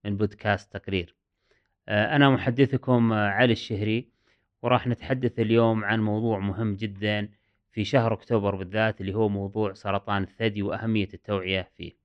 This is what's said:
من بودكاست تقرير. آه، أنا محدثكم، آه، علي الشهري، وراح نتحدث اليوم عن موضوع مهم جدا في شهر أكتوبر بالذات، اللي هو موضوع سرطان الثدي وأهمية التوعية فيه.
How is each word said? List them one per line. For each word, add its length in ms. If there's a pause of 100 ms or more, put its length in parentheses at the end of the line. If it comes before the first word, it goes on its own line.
من 120
بودكاست 600
تقرير. 380 (720)
آه، 260
أنا 140
محدثكم، 840
آه، 140
علي 260
الشهري، 540 (540)
وراح 260
نتحدث 520
اليوم 460
عن 160
موضوع 380
مهم 360
جدا 540 (420)
في 120
شهر 300
أكتوبر 420
بالذات، 460
اللي 120
هو 160
موضوع 440
سرطان 500
الثدي 380
وأهمية 520
التوعية 640
فيه. 140 (140)